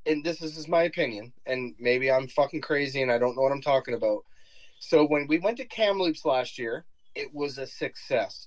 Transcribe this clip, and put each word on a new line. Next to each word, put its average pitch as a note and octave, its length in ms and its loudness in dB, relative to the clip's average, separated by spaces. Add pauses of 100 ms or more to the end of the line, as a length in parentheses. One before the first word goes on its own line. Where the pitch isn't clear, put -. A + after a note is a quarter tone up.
and D3+ 180 0
this E3 160 -4
is, D#3 160 -8
is D#3 120 -12
my E3+ 160 4
opinion, C#3 480 -4 (120)
and B2+ 340 -4
maybe B2+ 320 2
I'm C3 180 4
fucking C#3+ 340 0
crazy C#3 400 -2
and B2+ 100 2
I A#2+ 60 4
don't A#2+ 180 -2
know C3+ 60 2
what C3+ 100 4
I'm C#3 80 -2
talking C3+ 340 2
about. G#2+ 300 0 (560)
So D#3 260 6
when D3 200 0
we D#3 120 2
went A3 200 0
to C4 80 -8
Kamloops G3 580 0
last C3 340 0
year, B2 260 -4 (300)
it C#3+ 200 -8
was C#3+ 240 -6
a C3 80 -6
success. - 800 -4